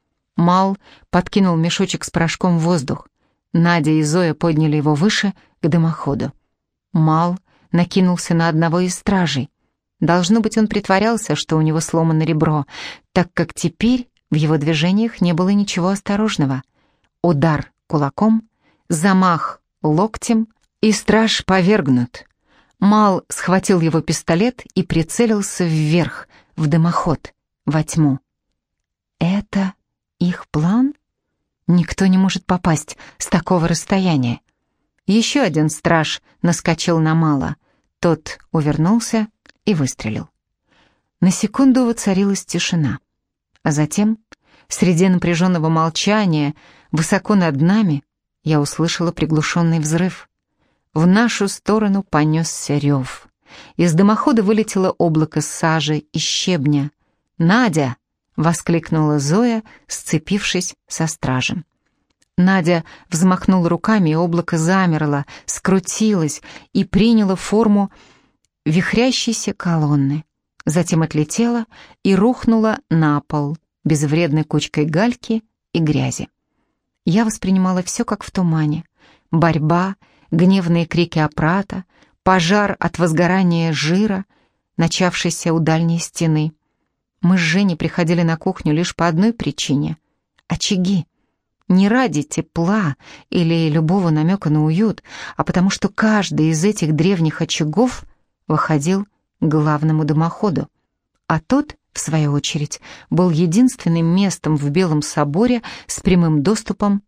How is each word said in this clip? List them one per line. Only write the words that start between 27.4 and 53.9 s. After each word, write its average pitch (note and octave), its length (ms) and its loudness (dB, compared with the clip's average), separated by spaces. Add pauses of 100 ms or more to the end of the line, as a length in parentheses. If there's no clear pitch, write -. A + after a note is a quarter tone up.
во D3+ 160 0
тьму. D3 380 0 (960)
«Это F#3+ 560 -2 (440)
их F3 300 -4
план? G#3+ 460 0 (720)
Никто F3 400 2
не F#3 120 4
может F#3+ 280 0
попасть F3 500 -2 (220)
с - 80 -10
такого E3+ 420 0
расстояния». D#3+ 720 0 (640)
Еще A3+ 360 2
один D#3 260 0
страж - 540 0 (180)
наскочил E3+ 580 0
на D#3+ 160 2
Мала. D#3 420 0 (440)
Тот D#3 380 -2 (140)
увернулся G3 760 0 (380)
и G#3 80 2
выстрелил. B2+ 560 -6 (920)
На F#3 100 4
секунду B3+ 540 2
воцарилась G3+ 600 0
тишина. D#3+ 560 -2 (640)
А D#3 80 -2
затем, F3 480 0 (500)
среди F3+ 400 2
напряженного F3 600 0
молчания, E3 840 0 (360)
высоко F#3 440 -2
над E3 260 2
нами, F3 420 2 (420)
я D3+ 160 0
услышала E3 520 -2
приглушенный D#3+ 640 0
взрыв. E3 520 -4 (640)
В D#3+ 120 2
нашу G3+ 420 2
сторону G3+ 540 -2
понесся D#3 760 -2
рев. C#3 500 -2 (480)
Из E3+ 180 2